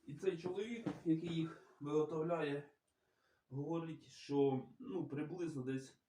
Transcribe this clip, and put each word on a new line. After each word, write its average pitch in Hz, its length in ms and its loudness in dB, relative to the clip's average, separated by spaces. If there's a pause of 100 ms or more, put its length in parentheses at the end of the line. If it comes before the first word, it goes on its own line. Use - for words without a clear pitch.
і 139 60 -8
цей 180 240 -2
чоловік, 202 500 -4 (180)
який 165 300 2
їх 160 280 0 (160)
виготовляє, 151 840 2 (880)
говорить, 156 560 -4
що, 139 580 2 (160)
ну, 175 260 -4
приблизно 151 560 -4
десь 131 340 -4 (140)